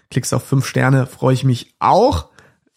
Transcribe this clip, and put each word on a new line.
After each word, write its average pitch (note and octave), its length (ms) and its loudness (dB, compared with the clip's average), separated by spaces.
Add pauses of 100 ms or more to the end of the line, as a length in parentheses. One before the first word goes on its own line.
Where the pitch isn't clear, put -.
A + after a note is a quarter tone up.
(120)
klickst - 220 -6
auf B2+ 100 -2
fünf C3+ 220 -2
Sterne, C3 400 0
freue - 280 -2
ich C3 120 -2
mich B2 340 -2
auch. C#3 480 2 (500)